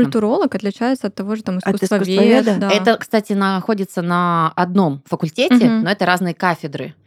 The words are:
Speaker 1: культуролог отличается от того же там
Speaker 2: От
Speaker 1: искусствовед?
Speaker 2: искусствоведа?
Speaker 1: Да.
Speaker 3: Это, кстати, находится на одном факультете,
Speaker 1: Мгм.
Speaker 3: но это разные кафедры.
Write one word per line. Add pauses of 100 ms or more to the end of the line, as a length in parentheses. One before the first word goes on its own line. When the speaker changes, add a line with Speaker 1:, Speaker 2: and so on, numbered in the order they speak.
Speaker 1:
культуролог
отличается
от
того
же
там
Speaker 2:
От
Speaker 1:
искусствовед?
Speaker 2:
искусствоведа?
Speaker 1:
Да.
Speaker 3:
Это,
кстати,
находится
на
одном
факультете,
Speaker 1:
Мгм.
Speaker 3:
но
это
разные
кафедры. (140)